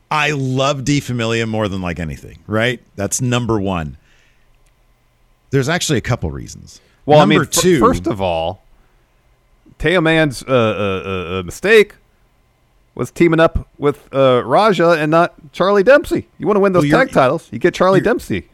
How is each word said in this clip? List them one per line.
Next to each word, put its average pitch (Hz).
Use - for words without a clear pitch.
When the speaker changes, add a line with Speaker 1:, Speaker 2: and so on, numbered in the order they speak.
Speaker 1:
I 151
love 135
Di 143
Familia 113
more 107
than, 95
like, 87
anything, 73
right? 113
That's 98
number 120
one. 85
There's 135
actually 160
a 95
couple 104
reasons. 53
Speaker 2:
Well, 147
Speaker 1:
Number 151
Speaker 2:
I 185
mean, 143
fir-, -
Speaker 1:
two 170
Speaker 2:
first 233
of 165
all, 92
Teo 170
Man's, 160
uh, -
uh, 104
uh, 92
uh, 95
mistake 202
was -
teaming 160
up -
with, 139
uh, 131
Raja 170
and 151
not 165
Charlie 196
Dempsey. 277
You -
wanna 208
win 196
those 175
Speaker 1:
Well, 147
you're 156
Speaker 2:
tag -
titles, 147
you 117
get 170
Charlie 185
Speaker 1:
you're 135
Speaker 2:
Dempsey, 135